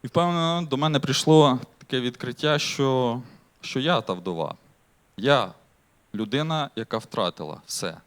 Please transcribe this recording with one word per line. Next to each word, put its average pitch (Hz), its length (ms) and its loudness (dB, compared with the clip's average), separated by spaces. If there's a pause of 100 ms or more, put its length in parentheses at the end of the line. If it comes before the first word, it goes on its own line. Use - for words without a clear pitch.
І 139 40 -10
в - 20 -8
певний 175 260 2
момент 165 340 0
до 135 80 -2
мене 151 220 2
прийшло 147 600 6 (180)
таке 127 240 -4
відкриття, 127 580 -2
що, 131 600 0 (400)
що - 180 -4
я 143 220 2
та 95 120 -6
вдова. 90 420 -6 (640)
Я 113 360 2 (600)
людина, 143 640 -4
яка 113 220 -6
втратила 85 680 -6
все. 82 420 -8